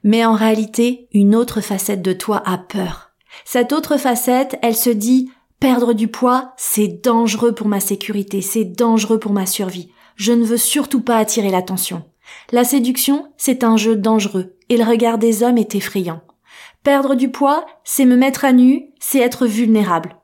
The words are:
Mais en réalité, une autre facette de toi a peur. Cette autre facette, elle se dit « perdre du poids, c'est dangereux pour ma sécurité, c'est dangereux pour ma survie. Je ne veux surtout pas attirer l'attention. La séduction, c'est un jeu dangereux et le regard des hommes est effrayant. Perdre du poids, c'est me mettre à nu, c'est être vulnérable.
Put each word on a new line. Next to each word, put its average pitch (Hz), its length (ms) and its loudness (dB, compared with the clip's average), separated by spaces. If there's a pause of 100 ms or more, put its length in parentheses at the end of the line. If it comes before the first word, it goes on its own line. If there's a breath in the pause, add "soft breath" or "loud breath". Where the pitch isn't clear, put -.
Mais 226 200 2
en 226 100 2
réalité, 220 760 -2
une 202 240 4
autre 233 240 0
facette 196 440 -6
de 185 100 -2
toi 202 320 -4
a 185 140 -4
peur. - 540 -10 (320 loud breath)
Cette 240 280 0
autre 311 240 0
facette, 254 640 0
elle 233 140 0
se 240 160 0
dit « 247 400 0 (280 loud breath)
perdre 247 340 2
du 220 140 0
poids, 254 480 -2
c'est - 480 -4
dangereux 233 520 0
pour 214 120 -6
ma 208 120 0
sécurité, 202 600 -6
c'est 220 240 -4
dangereux 220 520 0
pour 208 160 -4
ma 190 140 -2
survie. 180 420 -8 (280 soft breath)
Je 208 160 0
ne 233 120 2
veux 233 120 0
surtout 277 440 -2
pas 233 160 0
attirer 220 320 0
l'attention. 185 540 -4 (480 loud breath)
La 240 120 2
séduction, 269 760 0
c'est 262 260 -2
un 226 120 4
jeu 220 200 2
dangereux 202 600 -2 (140)
et 247 80 2
le 233 60 4
regard 233 340 2
des 220 240 2
hommes 240 160 2
est 214 160 -2
effrayant. 175 480 -6 (640 loud breath)
Perdre 277 320 2
du 254 160 0
poids, 285 340 0 (180 loud breath)
c'est - 220 0
me 247 120 6
mettre 269 280 2
à 262 60 4
nu, 254 480 4
c'est - 180 -4
être 247 300 0
vulnérable. 208 760 0